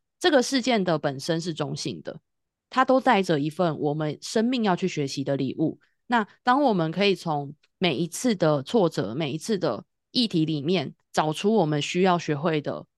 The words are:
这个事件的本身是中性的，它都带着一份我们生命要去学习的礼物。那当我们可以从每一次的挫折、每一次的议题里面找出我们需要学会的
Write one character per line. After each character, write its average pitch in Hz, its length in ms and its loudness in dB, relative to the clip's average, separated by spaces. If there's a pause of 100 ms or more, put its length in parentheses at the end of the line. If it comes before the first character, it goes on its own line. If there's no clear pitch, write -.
(200)
这 359 100 2
个 277 100 6
事 247 220 0
件 220 220 2
的 170 120 2
本 143 220 -4
身 165 220 -2
是 165 120 -6
中 151 220 -4
性 110 280 -8
的， - 180 -14 (500)
它 262 140 2
都 262 160 4
带 226 200 4
着 165 200 2
一 151 100 -2
份 160 300 0
我 147 120 0
们 151 300 -4
生 220 220 -2
命 247 180 0
要 185 140 2
去 185 100 -4
学 147 220 -2
习 135 160 -6
的 139 120 -2
礼 135 220 -4
物。 151 220 -2 (260)
那 233 200 0 (160)
当 254 200 2
我 240 120 4
们 165 160 0
可 185 160 0
以 196 80 4
从 147 400 -4 (240)
每 175 180 2
一 165 100 0
次 233 280 -2
的 151 280 2
挫 196 280 2
折、 113 240 -4
每 143 180 -4
一 160 60 -6
次 208 200 -4
的 131 240 -2 (280)
议 240 180 0
题 156 160 2
里 151 160 -2
面 147 340 -2 (160)
找 156 220 0
出 208 220 0
我 196 100 4
们 151 160 0
需 175 220 -2
要 180 160 4
学 151 180 -4
会 156 240 -2
的 123 240 -8 (140)